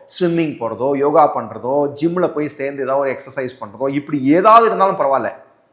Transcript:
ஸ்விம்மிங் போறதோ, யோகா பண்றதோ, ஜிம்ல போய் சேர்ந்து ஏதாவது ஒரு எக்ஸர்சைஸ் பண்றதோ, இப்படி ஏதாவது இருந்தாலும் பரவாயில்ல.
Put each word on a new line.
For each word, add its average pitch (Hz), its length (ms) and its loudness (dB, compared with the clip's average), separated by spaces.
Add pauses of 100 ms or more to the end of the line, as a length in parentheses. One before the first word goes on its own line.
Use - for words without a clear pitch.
(200)
ஸ்விம்மிங் 170 380 -2
போறதோ, 120 400 -2
யோகா 147 380 4
பண்றதோ, 127 680 -4
ஜிம்ல 170 260 0
போய் 147 200 -4
சேர்ந்து 139 360 -8
ஏதாவது 135 260 -2
ஒரு - 20 -2
எக்ஸர்சைஸ் 127 480 -8
பண்றதோ, 110 300 -6
இப்படி 143 360 -4
ஏதாவது 214 400 6
இருந்தாலும் 190 340 0
பரவாயில்ல. 135 320 0 (420)